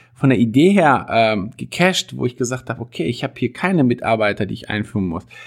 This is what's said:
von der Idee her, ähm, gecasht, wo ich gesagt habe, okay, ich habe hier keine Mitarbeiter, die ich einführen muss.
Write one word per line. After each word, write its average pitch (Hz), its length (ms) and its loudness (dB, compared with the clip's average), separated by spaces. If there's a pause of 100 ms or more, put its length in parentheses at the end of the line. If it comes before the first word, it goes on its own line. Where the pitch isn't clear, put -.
(140)
von - 160 2
der 127 80 4
Idee 120 320 4
her, 156 400 4
ähm, 110 480 0
gecasht, - 580 -2
wo 127 100 -2
ich 123 120 -6
gesagt 123 320 -6
habe, 113 120 -10
okay, - 220 -8
ich - 200 -4
habe 131 120 -6
hier 117 160 -4
keine 180 320 0
Mitarbeiter, 110 600 0
die 92 80 -6
ich - 160 -12
einführen 104 380 -4
muss. 85 180 -8 (220)